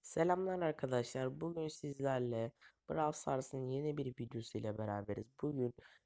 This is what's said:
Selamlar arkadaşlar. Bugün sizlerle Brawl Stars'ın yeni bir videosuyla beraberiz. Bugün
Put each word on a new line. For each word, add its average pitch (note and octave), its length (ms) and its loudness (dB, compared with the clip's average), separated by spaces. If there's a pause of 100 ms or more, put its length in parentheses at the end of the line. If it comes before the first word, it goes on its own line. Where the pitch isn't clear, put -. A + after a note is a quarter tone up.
(160)
Selamlar F3+ 460 4
arkadaşlar. C3 800 0
Bugün E3 260 -2
sizlerle C3 840 0 (380)
Brawl D3+ 280 2
Stars'ın C3+ 520 -2
yeni C#3+ 280 0
bir C#3 80 0
videosuyla A2+ 720 -4
beraberiz. G#2 480 -2 (160)
Bugün C3+ 320 0 (320)